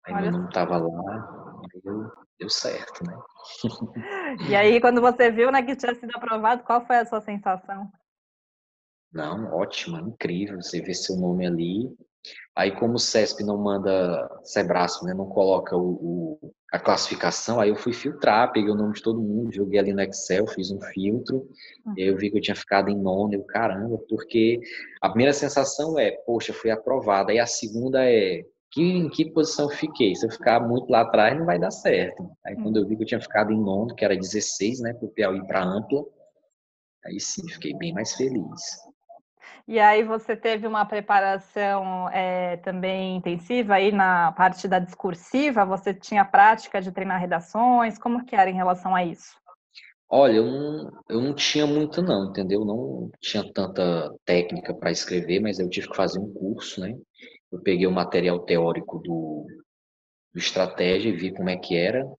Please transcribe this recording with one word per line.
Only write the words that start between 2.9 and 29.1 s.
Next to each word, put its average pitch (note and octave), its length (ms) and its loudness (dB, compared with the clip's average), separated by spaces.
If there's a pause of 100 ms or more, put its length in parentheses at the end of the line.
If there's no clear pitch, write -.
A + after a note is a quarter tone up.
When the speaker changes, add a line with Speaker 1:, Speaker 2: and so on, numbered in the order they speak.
Speaker 1:
né? F2 100 -10 (460)
<laughs> C4 880 -8
Speaker 2:
E G3+ 40 4
aí, G#3+ 260 8
quando B3 200 6
você B3 300 6
viu, A#3 200 4
né, C4+ 120 4
que B3+ 140 -4
tinha B3 180 -4
sido A#3 200 -12
aprovado, A3+ 500 0
qual A#3+ 200 2
foi B3 120 2
a A#3 100 4
sua A3 140 -4
sensação? G3+ 720 -6 (1200)
Speaker 1:
Não, E2+ 420 -6
ótima, E2+ 460 -4
incrível, F#2+ 600 -6
você F2+ 200 -6
vê F2+ 120 -8
seu F#2 240 -4
nome F2+ 300 0
ali. F2 420 -2 (680)
Aí, G2 240 0
como A#2+ 160 0
o A#2+ 40 -2
cesp - 440 0
não G#2 160 -2
manda, F#2+ 720 0 (160)
cebrasp, - 600 0
né, F2+ 80 -4
não G2 140 -4
coloca F#2+ 500 2
o, E2+ 640 -2
o, D2+ 120 -18 (200)
a E2+ 60 -2
classificação, G2+ 840 0
aí G#2 100 6
eu G#2 60 0
fui A#2+ 160 -4
filtrar, A#2+ 600 2
peguei G#2 180 2
o G#2 60 2
nome G#2 180 0
de - 80 -12
todo A2+ 180 0
mundo, G#2+ 320 -2
joguei G2+ 260 0
ali G2 140 2
no G2 80 0
Excel, F#2+ 460 0
fiz F#2+ 240 -6
um G2 100 -6
filtro, A#2 680 -4 (360)
Speaker 2:
Uhum. G#2 120 -8
Speaker 1:
e F#2 60 -4
aí F#2+ 60 2
eu G2 80 4
vi G#2 140 -2
que G#2+ 80 0
eu - 40 0
tinha G2+ 120 -2
ficado G2 340 0
em G2+ 80 0
nono, G2 380 0
eu, G2 100 -4
"Caramba", A2 540 -2 (100)
porque A2+ 520 2 (400)
a - 80 0
primeira B2 240 4
sensação D3 680 0
é, A2+ 140 2 (120)
"Poxa, A2+ 280 -2
fui A2+ 180 -2
aprovado", A2 640 0
aí A2+ 80 4
a A#2+ 60 2
segunda B2+ 640 0
é, F#2+ 360 4 (260)
"Que, D3+ 120 0
em F3 280 2